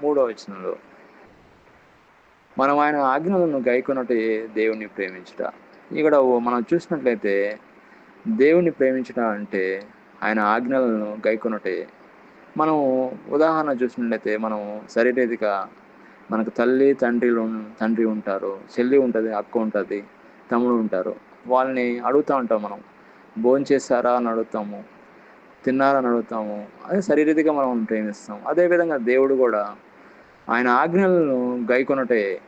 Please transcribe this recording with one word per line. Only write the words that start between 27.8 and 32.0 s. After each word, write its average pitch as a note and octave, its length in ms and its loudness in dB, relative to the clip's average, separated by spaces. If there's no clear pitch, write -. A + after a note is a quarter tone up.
ప్రేమిస్తాం. G#2+ 640 -6
అదేవిధంగా E3+ 500 2
దేవుడు C3 380 2
కూడా G#2+ 400 0
ఆయన B2 180 0
ఆజ్ఞలను C#3 1040 2
గైకొనుటే B2 760 0